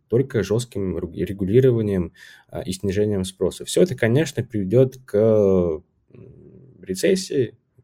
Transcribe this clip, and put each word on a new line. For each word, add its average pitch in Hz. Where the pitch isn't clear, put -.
Только 120
жёстким 98
ру-, 90
регулированием, 101
а, 82
и 90
снижением 101
спроса. 92
Всё -
это, 185
конечно, 123
приведёт 104
к, -
м, 98
рецессии, 185